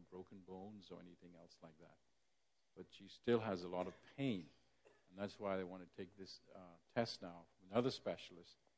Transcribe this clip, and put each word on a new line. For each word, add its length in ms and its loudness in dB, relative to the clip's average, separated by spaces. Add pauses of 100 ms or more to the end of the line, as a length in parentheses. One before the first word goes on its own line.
(100)
broken 360 -10
bones 460 -8
or 80 -8
anything 400 -16
else 220 -20
like 180 -16
that. 160 -18 (800)
But 100 -6 (100)
she 120 -14
still 320 8
has 240 2
a 40 -4
lot 200 2
of 60 -4 (220)
pain, 280 4 (640)
and 80 -10
that's 220 -2
why 160 4
they 80 2
want 180 -6
to 60 -12 (120)
take 160 -8
this, 220 -10 (160)
uh, 40 -12 (360)
test 280 2
now 200 -8 (160)
from 140 -12
another 180 6
specialist, 640 -4 (240)